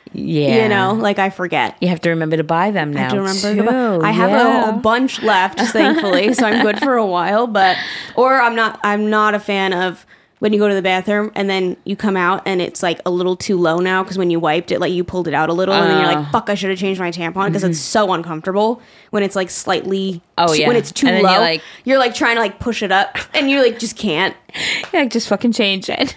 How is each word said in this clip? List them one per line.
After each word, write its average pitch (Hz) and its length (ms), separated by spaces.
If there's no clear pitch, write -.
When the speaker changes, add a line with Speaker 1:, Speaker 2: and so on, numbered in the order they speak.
Speaker 1:
Yeah. 156 520
Speaker 2:
You 214 40
know, 196 260
like, 202 260
I 190 100
forget. 165 500
Speaker 1:
You 180 60
have 175 140
to 170 100
remember 160 260
to 160 60
buy 165 300
them 151 240
Speaker 2:
I 135 60
have 127 80
to 202 80
Speaker 1:
now, 196 40
Speaker 2:
remember 196 320
to 208 80
buy 233 360
Speaker 1:
too. 160 60
Speaker 2:
I 208 60
have 180 200
Speaker 1:
Yeah. 233 360
Speaker 2:
a, 220 40
a - 20
bunch 233 500
left, 196 380
thankfully, 226 760
so 262 100
I'm 214 160
good 208 200
for 269 160
a 226 100
while. 185 400
But, 190 300
or 262 260
I'm 226 140
not, 220 260
I'm 208 280
not 214 260
a - 20
fan 196 340
of 180 320
when 214 120
you 208 60
go 208 100
to 202 60
the 190 80
bathroom 208 540
and 196 120
then 185 360
you 196 100
come 196 220
out 185 300
and 185 140
it's, - 220
like, 170 240
a 180 40
little 180 260
too 196 200
low 170 220
now 185 240
'cause 190 160
when 180 100
you 165 120
wiped 170 320
it, 156 80
like, 175 120
you 180 120
pulled 175 240
it 143 60
out 156 140
a 165 40
little 185 200
and 170 160
then 160 100
you're 156 140
like, 151 60
Speaker 1:
Oh. 147 140
Speaker 2:
"Fuck, 220 180
I 202 60
should 190 140
have 185 100
changed 190 200
my 175 120
tampon," 175 400
'cause 196 100
it's 170 160
Speaker 1:
Mm-hmm. 208 300
Speaker 2:
so 185 40
uncomfortable 185 680
when 208 120
it's, 196 140
like, 185 140
slightly 190 720
Speaker 1:
Oh, 170 160
Speaker 2:
too, 151 100
Speaker 1:
yeah. 151 40
Speaker 2:
when 240 80
it's 214 160
too - 160
Speaker 1:
And 185 120
then 185 40
Speaker 2:
low. 185 80
Speaker 1:
you're 190 100
like 160 220
Speaker 2:
You're, 269 160
like, 240 140
trying 240 200
to, 233 60
like, 208 180
push 226 240
it 190 80
up 196 260
and 277 140
you, 277 140
like, 233 160
just - 180
can't. 180 380
Speaker 1:
Yeah, 349 100
like, 233 80
just 233 180
fucking 214 240
change 196 360
it. - 280